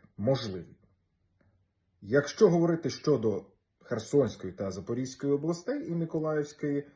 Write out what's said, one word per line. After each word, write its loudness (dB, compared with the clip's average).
можливий. -2
Якщо 4
говорити 2
щодо 0
Херсонської 0
та -6
Запорізької -4
областей -4
і -2
Миколаївської, -2